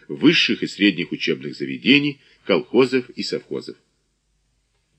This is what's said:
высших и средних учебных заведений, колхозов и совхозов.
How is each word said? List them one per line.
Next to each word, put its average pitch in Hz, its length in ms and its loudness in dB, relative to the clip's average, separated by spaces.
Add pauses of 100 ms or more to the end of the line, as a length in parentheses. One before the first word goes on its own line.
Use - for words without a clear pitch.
высших 104 560 2
и 80 40 -4
средних 87 440 0
учебных 71 440 -4
заведений, 123 640 0 (260)
колхозов 123 680 2
и 101 120 -10
совхозов. 64 540 -8 (1200)